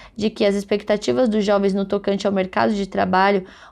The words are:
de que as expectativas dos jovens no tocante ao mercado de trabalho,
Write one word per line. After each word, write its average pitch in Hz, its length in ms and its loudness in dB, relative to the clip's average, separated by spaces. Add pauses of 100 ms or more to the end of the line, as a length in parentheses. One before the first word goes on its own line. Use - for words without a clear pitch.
(160)
de 214 140 -2
que - 120 -4
as 202 120 4
expectativas 208 760 0
dos 214 160 0
jovens 202 300 2
no 196 100 0
tocante 202 420 -2
ao 202 60 0
mercado 202 400 0
de 202 140 -2
trabalho, 190 580 2 (280)